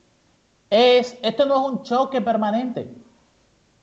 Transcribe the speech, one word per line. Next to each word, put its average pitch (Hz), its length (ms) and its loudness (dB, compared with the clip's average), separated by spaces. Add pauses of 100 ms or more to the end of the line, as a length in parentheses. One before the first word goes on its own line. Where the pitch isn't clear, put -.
(680)
Es, 247 540 4
esto 220 240 0
no 277 100 0
es 262 160 0
un 220 100 -6
choque 262 380 -2
permanente. 214 680 -2 (960)